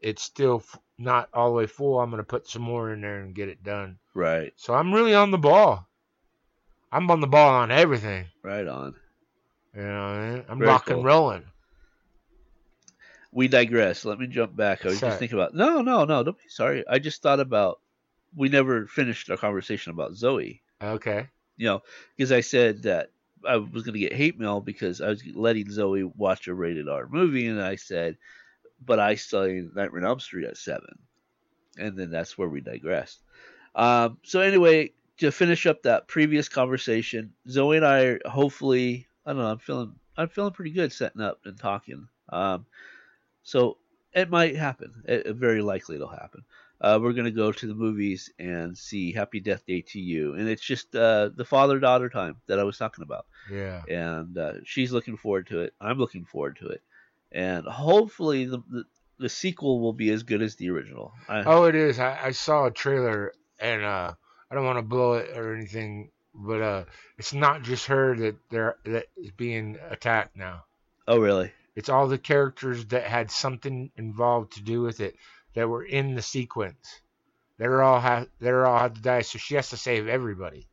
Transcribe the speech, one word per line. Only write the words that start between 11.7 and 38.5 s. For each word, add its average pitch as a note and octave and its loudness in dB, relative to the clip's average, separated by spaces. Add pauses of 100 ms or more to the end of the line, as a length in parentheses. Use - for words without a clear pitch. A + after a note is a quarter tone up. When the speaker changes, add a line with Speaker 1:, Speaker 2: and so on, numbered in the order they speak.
Speaker 2:
We B2+ 2
digress. A#2 4
Let G#2+ -6
me B2+ -6
jump A#2 -2
back. G2 0
I F#2 0
was G2 -2
Speaker 1:
Sorry. A#2+ 0
Speaker 2:
just F#2+ -4
thinking A2+ -4
about, F#2 0
no, C#4 2
no, A#3 2
no, C#3+ 2
don't E3 -6
be - -20
sorry. C3 -2
I C3 2
just D3 -6
thought C#3 4
about, G#2+ 2 (560)
we C#3 2
never C3 2
finished B2 -4
our - -4
conversation G2+ -4
about E2 -8
Zoe. A2+ -2 (200)
Speaker 1:
Okay. G#2+ -4 (300)
Speaker 2:
You A2+ -4
know, G2 0 (340)
'cause C3 0
I B2 6
said A2+ 2
that F#2 -2 (360)
I B2 2
was G#2+ -6
gonna G#2+ -8
get F#2 -4
hate D#3 0
mail G2+ -2
because G2+ -6
I F2+ -4
was G#2+ -6 (100)
letting A2 0
Zoe G2 0
watch F#2 -2
a F2+ -6
rated E2+ -6
R C2+ -6
movie, C#3 0
and G#2+ -4
I F#2+ -4
said, E2+ -6 (680)
"But A#2 4
I G#2 4
saw G2 -2
Nightmare F#2 -4
on F2+ 0
Elm C3 0
Street F2 -10
at - -10
seven." - -12 (800)
And G2 -8
then F2+ -8
that's E2 -6
where F#2 -4
we C#2+ -8
digressed. B1 -6 (540)
Um, A#2+ 2
so F#3 0
anyway, E3+ 6 (260)
to D3 2
finish E3+ 2
up D#3 2
that - 2
previous D3+ 2
conversation, A#2+ -2 (160)
Zoe C#3 4
and D#3 4
I C#3 6
are B2 2
hopefully, C3 0 (180)